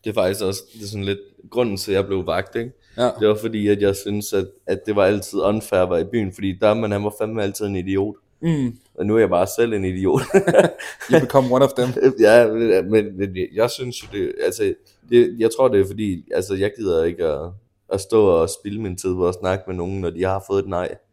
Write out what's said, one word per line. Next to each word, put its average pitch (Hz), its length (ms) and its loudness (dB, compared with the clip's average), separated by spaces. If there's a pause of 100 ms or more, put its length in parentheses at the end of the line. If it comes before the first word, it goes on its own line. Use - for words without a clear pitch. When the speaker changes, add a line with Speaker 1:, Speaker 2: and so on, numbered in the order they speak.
Speaker 1:
Det 107 60 -4
er 104 40 -8
faktisk 101 300 0
også, 92 180 -4 (120)
det 113 80 -16
er 104 60 -12
sådan 101 160 -8
lidt 98 140 -2 (320)
grunden 117 260 0
til, 98 160 -6
at 95 40 2
jeg 98 100 0
blev 95 200 -4
vagt, 87 300 -4
ikke? 117 160 -6 (240)
Speaker 2:
Ja. 123 140 0 (100)
Speaker 1:
Det 107 80 4
var 107 60 4
fordi, 107 340 -2
at 101 140 2
jeg 98 140 2
synes, 104 360 -6
at, 95 140 0 (200)
at 95 200 -2
det 107 100 -2
var 98 80 4
altid 98 360 0
unfair 101 400 0
at 92 100 2
være 85 100 0
i 85 40 -2
byen, 101 300 -4
fordi 95 240 -6
dørmanden, 110 340 0
han 101 120 -2
var 104 160 -4
fandme 110 220 -4
altid 101 240 -4
en 98 100 -4
idiot. 98 380 -2 (260)
Speaker 2:
Mm. 143 360 -2 (180)
Speaker 1:
Og 95 120 -4
nu 107 80 2
er 113 40 6
jeg 104 100 6
bare 90 180 2
selv 117 260 0
en 98 120 -2
idiot. 92 360 0 (460)
Speaker 2:
<laughs> - 440 -10
You 165 100 6
become 127 340 2
one 131 100 6
of 131 80 0
them. 123 160 0 (180)
Speaker 1:
<laughs> 110 140 2
Ja, 113 320 8
men, 101 380 2
men, 104 280 2
men 95 180 -4
jeg, 90 180 -4
jeg 117 160 2
synes 123 320 -10
jo, - 60 -20 (100)
det, 90 140 -4 (120)
altså, 95 300 0 (360)
det, 117 280 6
jeg 110 180 2
tror, 131 120 4
det 101 120 4
er 98 60 2
fordi, 98 380 -6 (100)
altså, 92 200 -2
jeg 98 220 -2
gider 87 280 0
ikke 87 220 -2
at, 78 240 -4 (420)
at 98 80 -4
stå 107 260 4
og 90 240 4
spilde 104 320 -10
min 90 140 -8
tid 92 180 -4
på 90 140 0
at 92 60 -2
snakke 98 320 -4
med 92 100 -8
nogen, 95 240 -6
når 87 100 -4
de 82 140 -6
har 95 220 -2
fået 98 160 0
et 95 60 -8
nej. 90 260 -4 (180)